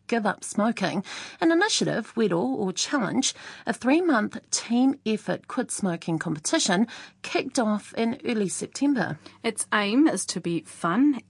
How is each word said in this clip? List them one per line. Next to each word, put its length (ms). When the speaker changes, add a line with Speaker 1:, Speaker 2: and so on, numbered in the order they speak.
Speaker 1:
give 180
up 180
smoking, 600
an 100
initiative, 640
Wero 260
or 320
Challenge, 600
a 60
three-month 680
team 520
effort 440
quit 240
smoking 440
competition, 680
kicked 360
off 360
in 300
early 240
September. 680
Speaker 2:
Its 320
aim 320
is 200
to 140
be 200
fun 680